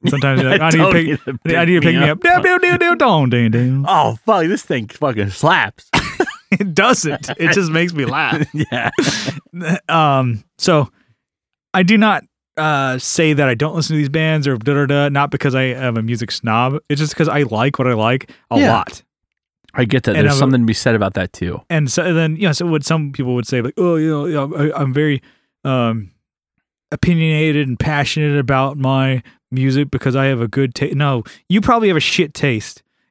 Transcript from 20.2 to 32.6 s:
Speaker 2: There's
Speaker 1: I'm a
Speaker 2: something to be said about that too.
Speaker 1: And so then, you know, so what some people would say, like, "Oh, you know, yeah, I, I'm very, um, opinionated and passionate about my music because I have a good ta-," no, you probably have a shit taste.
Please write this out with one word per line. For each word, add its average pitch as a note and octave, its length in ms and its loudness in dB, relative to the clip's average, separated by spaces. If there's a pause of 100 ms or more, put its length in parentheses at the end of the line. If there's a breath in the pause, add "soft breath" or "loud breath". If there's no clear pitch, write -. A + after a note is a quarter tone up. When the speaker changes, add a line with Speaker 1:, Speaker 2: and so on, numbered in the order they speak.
Speaker 2:
There's C#3+ 80 4
Speaker 1:
I'm C#3 40 2
a C3+ 40 0
Speaker 2:
something C3 220 4
to A2+ 40 2
be A2 60 2
said A#2 220 0
about G2+ 200 -2
that F#2 200 -4
too. - 340 -6
Speaker 1:
And D3+ 240 0
so E3+ 220 0
then, D#3+ 220 0
you G3 100 -2
know, D#3 60 2
so F3 140 -2
what D#3 160 0
some D3+ 300 -2
people B2+ 220 -4
would A#2+ 120 -2
say, B2+ 140 -2
like, A#2+ 160 -4
"Oh, F3 200 2
you D#3 140 0
know, D3 160 -2
yeah, D3+ 460 -2
I, - 80 -6
I'm C3+ 140 -2
very, D3 260 0 (440 soft breath)
um, A#2 480 -2 (760)
opinionated D#3 800 0
and A#2+ 100 -4
passionate D3 600 0
about C3+ 400 0
my C3 440 0 (280 soft breath)
music C3 400 0
because C3 260 -2
I C3+ 100 2
have C3 140 0
a A#2 80 -2
good C3 260 -2
ta-," - 200 -4
no, C#3 300 -2 (260 loud breath)
you G3+ 100 4
probably A3+ 280 2
have F3+ 100 2
a - 20 2
shit D3+ 320 -2
taste. - 500 -4 (280)